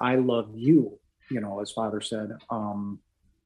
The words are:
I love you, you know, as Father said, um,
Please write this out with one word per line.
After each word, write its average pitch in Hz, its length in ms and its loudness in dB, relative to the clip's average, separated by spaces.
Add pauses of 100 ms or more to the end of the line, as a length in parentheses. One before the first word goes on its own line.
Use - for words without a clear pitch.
I 127 160 4
love 117 380 2
you, 123 440 4 (320)
you 127 100 -2
know, 101 200 -6
as 104 100 -8
Father 107 300 -2
said, 107 320 -6 (180)
um, 101 480 -4 (480)